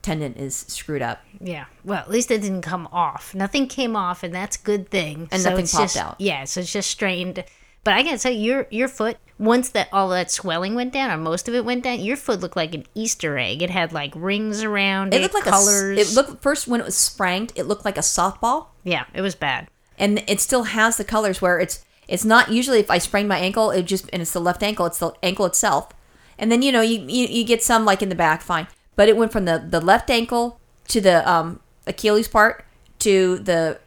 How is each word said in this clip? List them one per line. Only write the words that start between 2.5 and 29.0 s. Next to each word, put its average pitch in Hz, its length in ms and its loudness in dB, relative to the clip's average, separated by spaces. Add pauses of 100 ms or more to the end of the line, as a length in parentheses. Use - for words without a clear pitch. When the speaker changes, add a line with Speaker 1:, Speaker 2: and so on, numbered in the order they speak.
Speaker 2:
come 170 280 -8
off. 170 460 -4
Nothing 254 320 -2
came 240 260 -4
off, 180 300 -4
and 175 100 -8
that's 196 220 -8
a - 60 -18
good 208 280 -4
thing. 156 400 -6
Speaker 1:
And 185 120 -2
Speaker 2:
So 180 80 2
Speaker 1:
nothing 185 140 0
Speaker 2:
it's 165 80 -2
Speaker 1:
popped 156 120 2
Speaker 2:
just 175 120 -2
Speaker 1:
out. 78 220 -6
Speaker 2:
Yeah, 165 260 -2
so 170 160 -6
it's 175 120 -8
just 196 180 -4
strained. 180 540 -4 (400)
But 202 100 4
I 240 80 4
gotta 294 160 -2
tell 254 140 0
you, 220 80 -2
your, 247 300 0
your 240 180 -2
foot, 226 280 -4 (220)
once 233 320 2
that, - 220 0
all 196 180 2
that 180 200 -2
swelling 185 440 -2
went 247 180 -4
down, 269 180 -2
or 165 60 -2
most 160 320 -4
of 233 60 -4
it 247 100 0
went 247 200 -2
down, 247 160 -4
your 226 160 -2
foot 220 240 -2
looked 180 160 -8
like 160 180 -4
an 151 100 -10 (100)
Easter 175 440 -4
egg. 123 240 -2
It 175 80 -2
had, 170 220 -2
like, 143 240 -8
rings 208 480 -4
around 196 500 0
Speaker 1:
It 185 40 4
Speaker 2:
it, 185 40 4
Speaker 1:
looked 185 120 -2
like 202 100 0
Speaker 2:
colors. 196 520 4
Speaker 1:
a 208 40 2
s-, 196 120 2
it - 40 -2
looked, 277 260 0
first - 260 0
when 240 120 0
it - 40 -8
was - 120 -4
sprained, 196 580 -2
it 160 120 -4
looked 202 180 -4
like 196 120 -2
a 147 60 -4
softball. 226 640 0 (180)
Speaker 2:
Yeah, 160 200 -2 (100)
it 180 80 -6
was 190 120 -4
bad. 143 340 -4 (300)
Speaker 1:
And 208 280 2
it 190 140 0
still 247 240 0
has 226 320 2
the - 80 -6
colors 214 360 0
where 180 200 2
it's, - 240 -4 (240)
it's 196 160 -4
not, 226 260 6
usually 247 300 2
if 202 100 -2
I 175 80 2
sprain 202 300 -2
my 185 100 0
ankle, 196 320 0
it 185 120 2
just, 185 300 -4
and 180 100 -4
it's 165 100 -6
the 175 80 -2
left 175 220 0
ankle, 202 240 0
it's 170 120 -4
the 165 140 -2 (100)
ankle 196 240 0
itself. 170 420 0 (500)
And 226 140 0
then, 240 100 4
you 277 100 4
know, 233 100 4
you, 226 260 2
you, 247 200 0
you 233 160 0
get 226 180 2
some, 226 220 4
like, 202 180 4
in 196 80 -2
the 180 40 -2
back, 165 280 2
fine. 170 240 -2 (300)
But 208 120 8